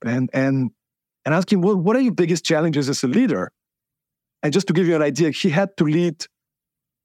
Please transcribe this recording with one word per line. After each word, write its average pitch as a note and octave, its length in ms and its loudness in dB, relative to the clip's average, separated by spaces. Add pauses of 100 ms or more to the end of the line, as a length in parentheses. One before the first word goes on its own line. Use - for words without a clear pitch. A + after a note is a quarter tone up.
and, B2 280 -2
and, C3+ 360 0 (560)
and C#3 80 -2
ask F3 180 0
him, G3 100 2
"What, G3 180 2
what F#3+ 160 0
are C4 60 2
your A#3+ 120 0
biggest E3+ 320 0
challenges D3+ 420 0
as C#3 160 -4
a C3+ 40 0
leader?" C3 440 0 (920)
And D3 100 -2
just F#3+ 140 0
to F3 60 0
give F3+ 140 2
you E3+ 80 2
an D#3 60 2
idea, D3 300 0
he F#3 180 -2
had F#3+ 280 -2
to D#3+ 80 2
lead D#3+ 400 -2 (800)